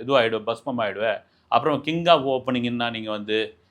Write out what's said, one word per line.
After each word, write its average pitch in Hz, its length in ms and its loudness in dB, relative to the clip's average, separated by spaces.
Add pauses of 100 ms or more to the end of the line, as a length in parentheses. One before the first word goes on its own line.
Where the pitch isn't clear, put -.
இதுவாயிடுவ, 113 400 4
பஸ்மம் 117 340 -4
ஆயிடுவ. 104 440 0 (260)
அப்புறம் 139 360 2
king 165 240 0
of 160 140 2
opening-ன்னா 123 680 -2
நீங்க 110 200 -8
வந்து 107 480 -4 (120)